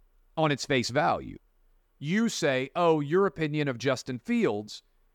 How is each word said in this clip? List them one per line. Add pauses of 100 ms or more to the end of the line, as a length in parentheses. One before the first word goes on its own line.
(360)
on
its
face
value. (600)
You
say,
"Oh,
your
opinion
of
Justin
Fields (320)